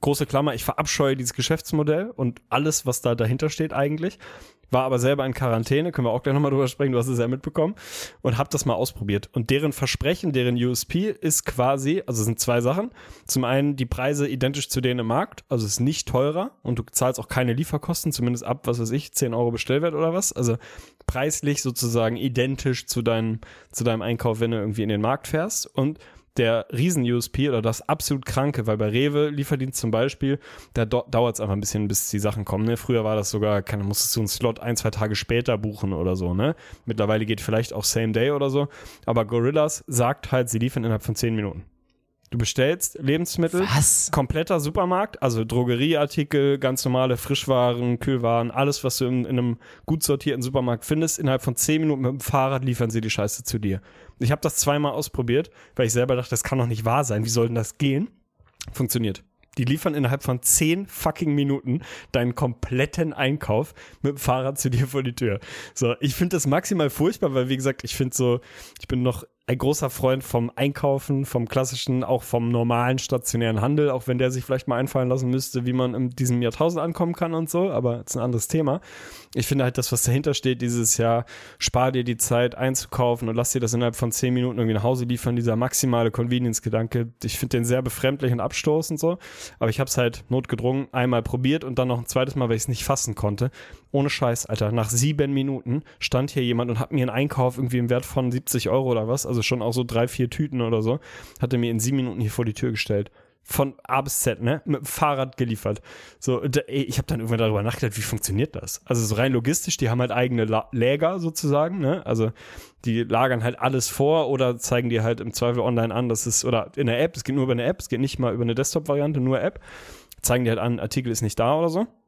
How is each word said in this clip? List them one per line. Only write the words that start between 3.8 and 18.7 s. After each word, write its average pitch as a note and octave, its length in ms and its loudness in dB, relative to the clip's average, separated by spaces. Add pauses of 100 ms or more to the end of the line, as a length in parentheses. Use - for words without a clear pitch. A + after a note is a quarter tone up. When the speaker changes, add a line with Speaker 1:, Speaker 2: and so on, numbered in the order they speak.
Speaker 1:
War B2+ 140 2
aber B2+ 160 2
selber C3+ 260 2
in C3 80 -2
Quarantäne, C3+ 600 0
können B2 140 0
wir A2+ 40 2
auch A#2+ 120 0
gleich C#3 100 2
nochmal C#3+ 180 4
drüber C3+ 160 2
sprechen, C3+ 240 0
du C#3+ 60 2
hast D3 100 2
es B2+ 120 0
ja A#2 100 2
mitbekommen, D3+ 460 -2 (460)
und A#2+ 160 0
hab C#3 120 -2
das - 160 -2
mal B2+ 80 2
ausprobiert. G2+ 580 -2
Und A#2 180 -2
deren C#3+ 220 2
Versprechen, D3+ 600 -2
deren B2 280 2
U B2 100 2
S A#2+ 140 -2
P F#3+ 240 0
ist - 360 -2
quasi, C#3 600 0
also A#2+ 140 -2
es G#2+ 60 2
sind A2+ 160 0
zwei A#2+ 180 2
Sachen. D#3+ 320 0 (360)
Zum B2+ 180 0
einen C#3 320 2
die C3 80 -2
Preise C#3+ 420 0
identisch C3 420 -2
zu C3 120 -2
denen B2 200 0
im A2+ 60 -2
Markt, C#3 400 -2
also A#2 180 0
es G2+ 80 -2
ist - 60 -4
nicht C3+ 300 0
teurer D3+ 540 0
und A#2+ 160 -2
du A#2 120 -4
zahlst B2+ 280 0
auch A2+ 100 -10
keine B2 240 0
Lieferkosten, D#3 580 -2
zumindest A#2+ 320 -2
ab, - 240 -4
was A#2+ 140 0